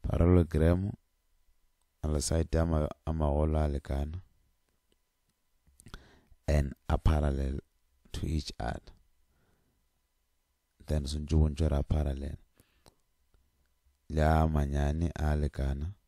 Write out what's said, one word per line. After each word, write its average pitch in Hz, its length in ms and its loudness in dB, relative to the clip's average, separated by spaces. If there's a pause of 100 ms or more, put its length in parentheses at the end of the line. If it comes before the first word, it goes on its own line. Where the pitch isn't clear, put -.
Parallelogram 87 880 2 (1080)
a 76 60 -4
le 76 120 0
side 80 380 0
a 82 60 2
ma-, 78 240 0 (180)
a 78 60 -4
magolo 78 460 0
a 76 100 2
lekana 71 520 -4 (2250)
and 71 260 2 (140)
a 76 100 0
parallel 69 640 0 (520)
to - 140 -8
each 73 320 -4
other. - 340 -8 (1900)
Then 76 180 -2
swantše 76 340 -2
bo 78 100 4
ntšwe 78 220 -2
re 71 80 0
a 73 40 0
parallel. 71 560 -2 (1700)
Le 78 120 2
a 78 260 4
manyane 73 680 0
a 76 220 0
lekana 71 500 -2 (220)